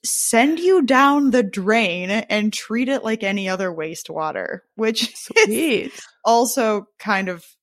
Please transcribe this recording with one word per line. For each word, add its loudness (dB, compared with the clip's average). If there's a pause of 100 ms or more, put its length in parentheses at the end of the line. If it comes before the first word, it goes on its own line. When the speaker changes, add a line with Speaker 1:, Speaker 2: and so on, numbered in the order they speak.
Speaker 1:
send 2
you 4
down 4
the 4
drain 0
and -2
treat -4
it -2
like -4
any -4
other -2
wastewater, -8 (160)
which -2
<laughs> -8
is 6
Speaker 2:
Sweet. -2 (320)
Speaker 1:
also 2 (120)
kind -4
of -8 (200)